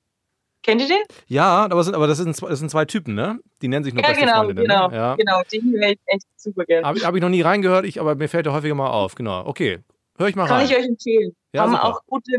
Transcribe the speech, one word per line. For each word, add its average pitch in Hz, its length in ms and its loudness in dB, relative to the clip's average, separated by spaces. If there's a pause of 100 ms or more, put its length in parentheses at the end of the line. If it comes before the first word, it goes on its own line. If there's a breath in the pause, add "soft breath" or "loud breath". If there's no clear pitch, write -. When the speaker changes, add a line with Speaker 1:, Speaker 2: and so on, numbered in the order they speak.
(640)
Speaker 1:
kennt 226 200 2
ihr 269 60 -2
den? 381 140 2 (260 loud breath)
Speaker 2:
Ja, 175 360 4
aber, 180 200 2
sind, 190 100 -4
aber 151 140 2
das 151 100 0
sind 165 180 -4
zwei, - 140 -10
das 151 80 -2
sind 151 120 -6
zwei 156 140 0
Typen, 151 300 -4
ne? 170 240 -4 (240)
Die 131 60 -4
nennen 139 160 -2
sich 135 100 -6
nur 127 80 -2
Speaker 1:
Ja, 294 80 4
Speaker 2:
Beste 294 160 0
Speaker 1:
genau, 233 180 4
Speaker 2:
Freundinnen, 202 240 -2
Speaker 1:
genau, 190 200 4
Speaker 2:
ne? 147 80 -8
Ja. 117 180 0
Speaker 1:
genau. 190 360 0
Die 220 120 -6
höre 214 280 2
ich 202 160 -2
echt 196 200 -4 (100)
super 185 280 -8
gerne. 165 220 2
Speaker 2:
Hab 151 100 -2
ich, 220 100 -4
hab 175 80 0
ich 185 80 0
noch 180 80 2
nie 180 120 2
reingehört, 185 440 2
ich, - 140 -8
aber 151 160 0
mir 147 120 -4
fällt 165 180 -2
der 147 60 -2
häufiger 151 220 -2
mal 135 160 -2
auf. 104 240 -2
Genau, 98 320 -6
okay. 101 320 -4 (400)
Hör 196 100 -2
ich 196 80 -4
mal 185 120 -2
Speaker 1:
Kann 190 100 2
Speaker 2:
rein. 277 80 2
Speaker 1:
ich 262 100 2
euch 247 80 2
empfehlen. 226 500 0 (180)
Speaker 2:
Ja, 139 100 0
Speaker 1:
Haben 220 100 2
Speaker 2:
super. - 120 2
Speaker 1:
auch 233 220 -2
gute 254 320 -8